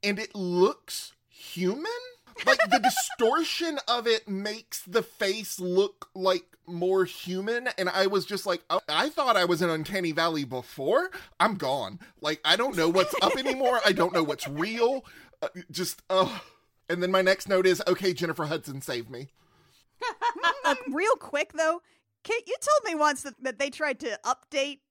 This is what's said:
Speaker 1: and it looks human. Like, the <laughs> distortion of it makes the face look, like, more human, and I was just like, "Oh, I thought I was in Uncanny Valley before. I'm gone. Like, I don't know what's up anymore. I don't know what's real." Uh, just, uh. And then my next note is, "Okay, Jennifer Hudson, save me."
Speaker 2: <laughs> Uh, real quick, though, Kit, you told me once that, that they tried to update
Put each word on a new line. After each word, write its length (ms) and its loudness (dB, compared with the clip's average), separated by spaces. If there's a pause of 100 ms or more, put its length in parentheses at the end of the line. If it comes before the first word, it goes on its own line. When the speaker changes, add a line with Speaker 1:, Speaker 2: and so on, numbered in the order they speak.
Speaker 1:
and 160 -2
it 160 -10
looks 800 0 (140)
human. 580 -4 (600)
Like, 120 6 (120)
the 80 4
<laughs> 400 0
distortion 600 0 (100)
of 180 0
it 220 0
makes 540 -6
the 200 0
face 560 -4
look, 560 0
like, 300 0 (220)
more 380 2
human, 640 -4 (100)
and 100 0
I 180 2
was 180 2
just 220 -6
like, 240 -2
"Oh, 180 2
I 200 2
thought 280 2
I 80 4
was 160 0
in 80 2
Uncanny 440 -2
Valley 320 0
before. 680 -2 (300)
I'm 160 4
gone. 420 -4 (220)
Like, 240 -2
I 100 6
don't 220 0
know 120 4
what's 240 4 (100)
up 140 2
anymore. 480 2
I 60 6
don't 220 2
know 100 2
what's 240 -4
real." 580 0 (380)
Uh, 60 -6 (240)
just, 360 -6
uh. 300 2 (500)
And 140 -2
then 80 0
my 120 4
next 260 2
note 180 4
is, 220 4
"Okay, 260 2
Jennifer 320 -2
Hudson, 360 -6
save 280 -6
me." 180 -12 (720)
Speaker 2:
<laughs> 60 -6 (560)
Uh, 120 2 (180)
real 240 2
quick, 380 -6
though, 280 0 (400)
Kit, 240 -4
you 140 -4
told 240 2
me 100 -4
once 280 0
that, 200 -12
that 160 -6
they 120 -2
tried 280 -4
to 260 -8
update 560 -4 (100)